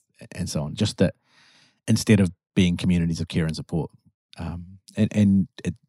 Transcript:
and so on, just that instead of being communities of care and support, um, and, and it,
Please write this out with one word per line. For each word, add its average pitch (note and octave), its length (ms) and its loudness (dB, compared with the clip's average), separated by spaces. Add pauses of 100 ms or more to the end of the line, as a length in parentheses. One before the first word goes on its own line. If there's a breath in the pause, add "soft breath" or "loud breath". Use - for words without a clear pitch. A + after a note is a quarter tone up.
(320)
and F2+ 180 -8
so D2+ 140 -4
on, D2+ 120 -8
just - 220 -2
that - 180 0 (720 soft breath)
instead A2 320 4
of F2+ 120 2 (240)
being F2+ 220 2
communities E2+ 420 0
of F2+ 80 -6
care E2 180 -2
and D#2+ 100 -4
support, D2+ 340 -6 (480)
um, F2 420 -12 (160)
and, G#2 200 0
and G2 320 4 (180)
it, E2+ 100 -4 (140)